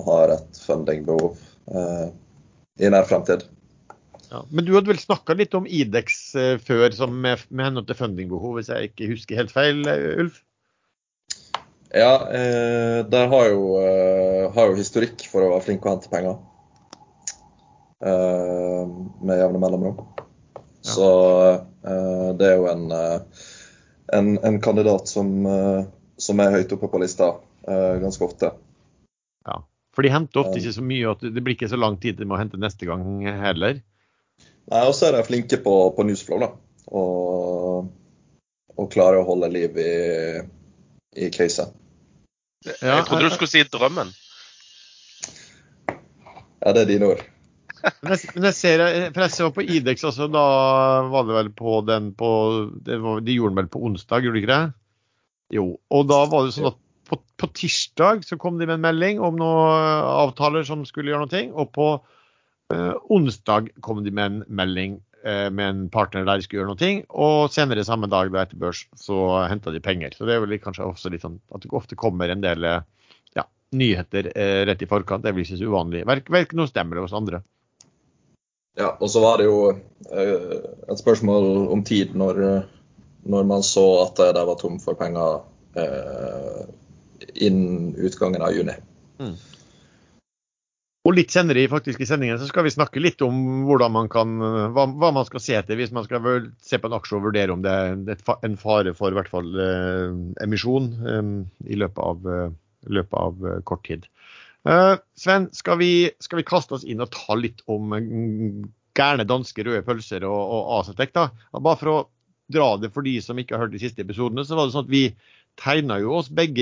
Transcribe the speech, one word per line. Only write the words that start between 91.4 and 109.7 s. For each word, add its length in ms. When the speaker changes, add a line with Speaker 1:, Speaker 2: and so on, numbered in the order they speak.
Speaker 2:
i, 80
faktisk 320
i 60
sendingen 280
så 120
skal 180
vi 60
snakke 280
litt 220
om 420
hvordan 300
man 160
kan, 240
hva, 100
hva 300
man 100
skal 160
se 140
etter 240
hvis 160
man 100
skal 160
vul-, 300
se 160
på 120
en 80
aksje 200
og 80
vurdere 300
om 80
det 100
er 220
et 80
fa-, 220
en 140
fare 360
for 160
i 80
hvert 140
fall, 260
eh, 560
emisjon, 460
eh, 720
i 60
løpet 240
av, 240
eh, 240
løpet 320
av, 300
eh, 180
kort 220
tid. 180
Eh, 300
Sven, 380
skal 260
vi, 120
skal 220
vi 80
kaste 260
oss 80
inn 160
og 160
ta 240
litt 280
om, 280
eh, 720
gærne 320
danske 380
røde 240